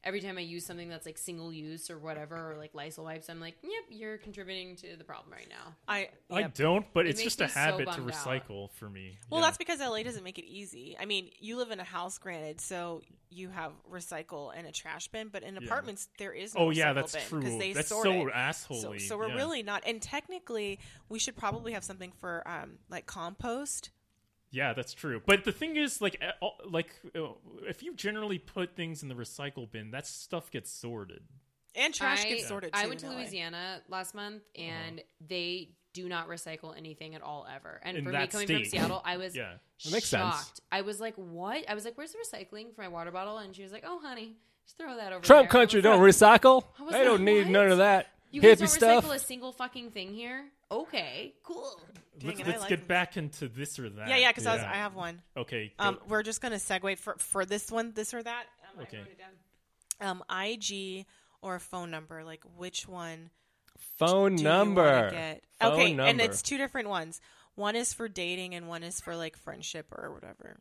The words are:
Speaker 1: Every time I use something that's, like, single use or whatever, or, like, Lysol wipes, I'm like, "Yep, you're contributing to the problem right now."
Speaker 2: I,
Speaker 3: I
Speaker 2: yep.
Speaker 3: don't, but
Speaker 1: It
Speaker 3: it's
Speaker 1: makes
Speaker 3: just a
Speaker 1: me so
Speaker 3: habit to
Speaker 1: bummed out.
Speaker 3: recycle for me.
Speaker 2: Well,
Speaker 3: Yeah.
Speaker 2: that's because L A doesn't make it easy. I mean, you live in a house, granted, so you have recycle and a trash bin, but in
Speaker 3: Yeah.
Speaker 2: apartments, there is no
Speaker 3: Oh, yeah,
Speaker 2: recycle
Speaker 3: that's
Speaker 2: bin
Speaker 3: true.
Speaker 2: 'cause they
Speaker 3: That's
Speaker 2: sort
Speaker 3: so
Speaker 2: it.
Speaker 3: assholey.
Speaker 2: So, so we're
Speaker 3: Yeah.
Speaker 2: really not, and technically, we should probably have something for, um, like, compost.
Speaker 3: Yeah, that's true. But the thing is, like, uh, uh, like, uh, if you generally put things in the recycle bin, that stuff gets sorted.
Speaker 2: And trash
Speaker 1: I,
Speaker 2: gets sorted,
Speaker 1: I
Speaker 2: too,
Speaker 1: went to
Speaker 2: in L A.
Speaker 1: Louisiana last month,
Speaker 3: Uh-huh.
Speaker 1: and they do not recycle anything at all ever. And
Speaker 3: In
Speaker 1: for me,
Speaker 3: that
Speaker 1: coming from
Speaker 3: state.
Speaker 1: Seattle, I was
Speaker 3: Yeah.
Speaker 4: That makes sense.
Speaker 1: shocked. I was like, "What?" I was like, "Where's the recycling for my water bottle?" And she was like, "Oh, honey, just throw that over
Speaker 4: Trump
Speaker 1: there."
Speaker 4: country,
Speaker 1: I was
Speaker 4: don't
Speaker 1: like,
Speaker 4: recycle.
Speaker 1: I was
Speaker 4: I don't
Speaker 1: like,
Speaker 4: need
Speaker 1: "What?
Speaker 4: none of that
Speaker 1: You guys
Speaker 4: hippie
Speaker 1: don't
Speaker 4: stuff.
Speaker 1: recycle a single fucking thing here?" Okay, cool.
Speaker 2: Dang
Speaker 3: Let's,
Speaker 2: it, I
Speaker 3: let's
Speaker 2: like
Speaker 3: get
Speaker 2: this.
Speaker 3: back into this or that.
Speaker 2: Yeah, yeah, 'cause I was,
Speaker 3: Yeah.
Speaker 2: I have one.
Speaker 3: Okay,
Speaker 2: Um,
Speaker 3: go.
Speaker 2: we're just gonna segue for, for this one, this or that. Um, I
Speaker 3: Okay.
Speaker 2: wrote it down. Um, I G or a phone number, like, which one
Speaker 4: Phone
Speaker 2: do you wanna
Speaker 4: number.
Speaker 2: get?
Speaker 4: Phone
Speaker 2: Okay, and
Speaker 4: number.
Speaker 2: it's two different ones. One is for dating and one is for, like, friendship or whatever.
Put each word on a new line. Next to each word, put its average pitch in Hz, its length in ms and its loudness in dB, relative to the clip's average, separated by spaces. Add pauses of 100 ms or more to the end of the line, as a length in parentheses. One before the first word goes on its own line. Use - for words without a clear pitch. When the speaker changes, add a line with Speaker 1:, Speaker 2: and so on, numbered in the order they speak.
Speaker 1:
Every 196 180 -6
time 185 180 -10
I 180 40 -10
use 170 240 -10
something 170 240 -14
that's, 160 160 -14
like, 160 120 -16
single 170 340 -12
use 156 380 -12
or 165 80 -14
whatever, 156 540 -10
or, 156 60 -12
like, 151 160 -16
Lysol 156 300 -12
wipes, 160 260 -12
I'm 165 100 -14
like, 165 220 -14
"Yep, 339 100 -10 (180)
you're 214 280 -12
contributing 185 580 -12
to 175 200 -18
the 160 80 -20
problem 123 280 -16
right - 160 -18
now." - 260 -18 (140)
Speaker 2:
I, 202 200 -2 (220)
Speaker 3:
I 175 100 0
Speaker 2:
yep. 180 140 -4
Speaker 3:
don't, 175 400 4
but 170 120 6
Speaker 1:
It 160 40 2
Speaker 3:
it's 143 100 -2
Speaker 1:
makes 226 160 -2
Speaker 3:
just - 40 -12
a - 40 6
Speaker 1:
me 143 60 2
so - 100 -2
Speaker 3:
habit 156 200 2
to - 40 0 (160)
Speaker 1:
bummed 123 100 -6
out. 120 60 -6 (100)
Speaker 3:
recycle 107 460 -6
for - 160 -16
me. 95 300 -14 (120)
Speaker 2:
Well, 320 100 0
Speaker 3:
Yeah. 330 80 6
Speaker 2:
that's 320 100 0
because 339 240 -6
L 247 140 -4
A 214 60 -6
doesn't 226 220 -10
make 185 140 -14
it 180 80 -16
easy. 202 520 -16
I - 80 -10
mean, 196 240 -4 (100)
you 220 180 -10
live 247 120 -6
in 202 100 -8
a 180 40 -12
house, 175 340 -8
granted, 156 440 -10
so 175 400 -8 (280)
you 180 200 -14
have 160 220 -10 (180)
recycle 170 680 -12
and 170 100 -14
a 151 60 -18
trash - 360 -10
bin, 220 200 -12
but 202 140 -10
in 190 140 -14
Speaker 3:
Yeah. 185 80 -12
Speaker 2:
apartments, 220 440 -6 (100)
there 196 140 -10
is 214 220 -12
no 175 80 4
Speaker 3:
Oh, 165 80 6
yeah, 151 220 4
Speaker 2:
recycle - 20 0
Speaker 3:
that's 135 200 0
Speaker 2:
bin 151 140 -4
Speaker 3:
true. 156 140 -4
Speaker 2:
'cause 120 160 -2
they 190 160 -2
Speaker 3:
That's 156 140 -2
Speaker 2:
sort 214 160 0
Speaker 3:
so 180 240 2
Speaker 2:
it. - 60 -4
Speaker 3:
assholey. 123 680 -4
Speaker 2:
So, 98 80 -6
so 214 100 -6
we're 220 100 -4
Speaker 3:
Yeah. - 80 -4
Speaker 2:
really 277 260 -4
not, 202 240 -6
and 226 140 -4
technically, 240 800 -8 (300)
we 220 80 -8
should 240 180 -4
probably 226 360 -6
have 202 120 -8
something 185 280 -14
for, 170 360 -8
um, 160 300 -12 (100)
like, 180 180 -10
compost. 233 840 -8 (600)
Speaker 3:
Yeah, 127 220 -2
that's 117 220 -6
true. 123 320 -6
But 196 160 6
the 226 80 -2
thing 311 260 -6
is, 294 240 -2
like, 196 220 -2
uh, 180 220 -6
uh, - 60 -2 (180)
like, 165 260 -4 (220)
uh, 160 140 -6 (360)
if - 160 -10
you 339 120 -12
generally 208 440 -6
put - 380 -8
things 165 260 -6
in 147 60 -10
the 131 80 -10
recycle 127 520 -10
bin, 107 220 -12
that 131 160 -10
stuff - 460 -10
gets - 180 -10
sorted. 113 540 -12 (500)
Speaker 2:
And 285 180 0
trash 208 320 0
Speaker 1:
I, 214 40 -2
Speaker 2:
gets 226 180 -4
sorted, 202 260 -8
Speaker 1:
I 202 120 2
Speaker 2:
too, 220 60 -2
Speaker 1:
went 262 100 -10
to 277 60 -12
Speaker 2:
in 269 60 -10
L 254 60 -10
A. - 40 -8
Speaker 1:
Louisiana 180 680 -10
last 185 260 -8
month, 208 300 -12 (120)
Speaker 3:
Uh-huh. 170 80 -12
Speaker 1:
and 165 380 -10 (180)
they 175 500 -6 (220)
do 180 160 -10
not 170 200 -6
recycle 160 480 -12
anything 156 400 -14
at 151 60 -14
all 147 300 -10
ever. - 300 -16
And 180 160 -8
Speaker 3:
In 143 60 -4
Speaker 1:
for 143 60 -4
me, 143 60 -2
Speaker 3:
that 139 140 0
Speaker 1:
coming 202 160 -2
from 160 120 2
Speaker 3:
state. 104 120 -2
Speaker 1:
Seattle, - 340 -2
I 180 120 -2
was 180 180 -8
Speaker 3:
Yeah. 107 200 -8 (300)
Speaker 4:
That 151 80 -8
makes 220 160 0
sense. 107 140 2 (140)
Speaker 1:
shocked. - 240 -10 (100)
I 190 120 0
was 202 180 -6
like, 220 160 -6
"What?" 185 520 -8
I 208 60 -2
was 214 100 -6
like, 233 140 -10
"Where's 311 140 -12
the 427 60 -14
recycling 214 580 -12
for 220 60 -12
my 185 60 -8
water 170 220 -8
bottle?" 196 280 -6
And 196 180 -14
she 196 80 -14
was 190 80 -16
like, 214 120 -14
"Oh, 349 140 -8
honey, 233 380 -12 (280)
just - 140 -20
throw 294 180 -10
that 208 160 -6
over 180 120 -8
Speaker 4:
Trump 277 260 12
Speaker 1:
there." 247 100 10
Speaker 4:
country, 226 180 6
Speaker 1:
I 196 120 8
was 208 80 10
Speaker 4:
don't - 20 10
Speaker 1:
like, 208 400 12
Speaker 4:
recycle. 262 240 10 (140)
Speaker 1:
I - 60 -14
was 311 100 -4
Speaker 4:
I 269 80 4
don't 254 120 8
Speaker 1:
like, 196 80 6
Speaker 4:
need 208 240 8
Speaker 1:
"What? 185 40 2
Speaker 4:
none 196 220 8
of 180 60 8
that 196 280 8 (240)
Speaker 1:
You 277 100 -6
guys 214 180 12
Speaker 4:
hippie - 20 -4
Speaker 1:
don't - 80 4
Speaker 4:
stuff. 233 360 8
Speaker 1:
recycle - 120 0
a - 20 -4
single 254 340 -6
fucking 247 380 -10
thing 202 240 -10
here?" 254 380 -10 (300)
Okay, 208 600 -8
cool. 262 380 -10 (380)
Speaker 2:
Dang 135 100 -8
Speaker 3:
Let's, 196 120 -8
Speaker 2:
it, 180 60 -6
I - 40 0
Speaker 3:
let's 170 100 -2
Speaker 2:
like 196 80 -6
Speaker 3:
get 185 120 0
Speaker 2:
this. - 80 -16
Speaker 3:
back 180 280 0
into 151 320 -8
this 131 300 -10
or 123 120 -8
that. 104 180 -10
Speaker 2:
Yeah, 262 80 2
yeah, 247 160 6
'cause - 140 -2
I 226 80 4
was, 226 80 0
Speaker 3:
Yeah. - 80 -4
Speaker 2:
I 190 60 -2
have 202 180 -4
one. 175 280 -10 (140)
Speaker 3:
Okay, 113 420 -8
Speaker 2:
Um, 202 180 0
Speaker 3:
go. - 120 -18
Speaker 2:
we're 214 140 0
just 220 180 -6
gonna 233 160 -4
segue 190 420 -2
for, - 200 -8
for - 260 -2
this 202 260 -4
one, 233 220 -2
this 214 220 -6
or 233 80 -8
that. 233 240 -8 (260)
Um, 196 80 -18
I - 20 -10
Speaker 3:
Okay. 113 160 -14
Speaker 2:
wrote 101 100 -14
it 92 100 -20
down. 92 120 -20 (720)
Um, 185 280 -8
I 196 320 -4
G 196 460 -8 (360)
or 190 140 -6
a 175 40 -10
phone 175 300 -10
number, 160 340 -12
like, 160 180 -16 (140)
which 180 320 -10
one 170 420 -12 (680)
Speaker 4:
Phone 190 380 6
Speaker 2:
do 160 60 4
you 151 60 6
wanna 165 160 8
Speaker 4:
number. 151 460 8
Speaker 2:
get? 160 340 -8 (160)
Speaker 4:
Phone 226 120 6
Speaker 2:
Okay, 247 180 8
and - 80 0
Speaker 4:
number. 135 240 6
Speaker 2:
it's 220 200 0
two - 160 -4
different 262 300 -4
ones. 165 320 -6 (340)
One 208 220 0
is 233 160 0
for 233 160 -6
dating 180 460 -6
and 170 140 -10
one 170 140 -8
is 175 180 -8
for, 175 160 -8
like, 165 200 -6
friendship - 560 -12
or - 200 -10
whatever. - 480 -18